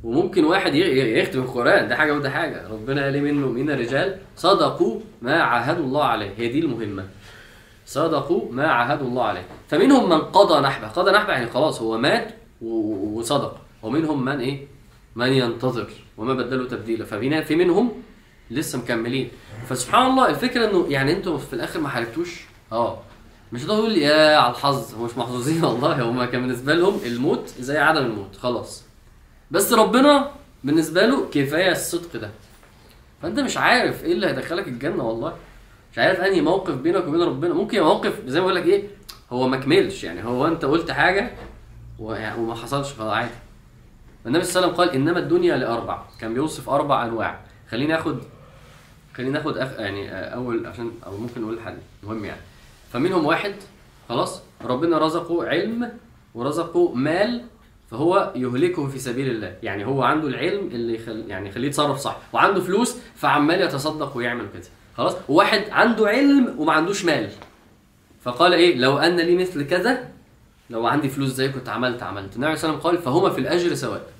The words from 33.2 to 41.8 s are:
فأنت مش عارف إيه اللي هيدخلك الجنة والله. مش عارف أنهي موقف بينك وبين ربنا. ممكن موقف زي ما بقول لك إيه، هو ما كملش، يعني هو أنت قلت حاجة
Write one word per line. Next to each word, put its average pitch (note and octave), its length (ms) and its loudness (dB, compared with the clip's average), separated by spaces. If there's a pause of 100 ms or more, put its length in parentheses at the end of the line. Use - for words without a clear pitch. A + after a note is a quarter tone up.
فأنت G#3+ 180 -2
مش B3+ 160 -2
عارف E3+ 480 2
إيه E3 80 0
اللي G3 140 0
هيدخلك D#3+ 420 -4
الجنة C#3 360 -4
والله. A#2 320 -4 (560)
مش - 60 -8
عارف E3+ 220 2
أنهي F#3+ 200 2
موقف E3+ 340 0
بينك D#3 340 0
وبين E3+ 140 2
ربنا. D3 320 0
ممكن G#3 260 0
موقف D#3 460 2
زي C3+ 140 0
ما F#3 60 2
بقول F#3+ 100 2
لك D#3 100 0
إيه، G3+ 180 4 (460)
هو B2+ 180 0
ما C3 80 2
كملش، C3+ 480 2
يعني F#2 200 -10
هو B2 220 0
أنت E3 180 -2
قلت D#3+ 260 0
حاجة F3+ 400 0 (680)